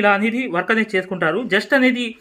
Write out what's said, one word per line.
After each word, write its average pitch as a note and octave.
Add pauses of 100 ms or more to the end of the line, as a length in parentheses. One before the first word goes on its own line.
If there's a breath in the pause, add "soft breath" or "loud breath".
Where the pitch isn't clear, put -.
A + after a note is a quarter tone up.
ఇలా G3+
అనేది A3+ (140)
వర్క్ F3+
అనేది A3
చేసుకుంటారు. F#3 (120)
just -
అనేది B3 (160)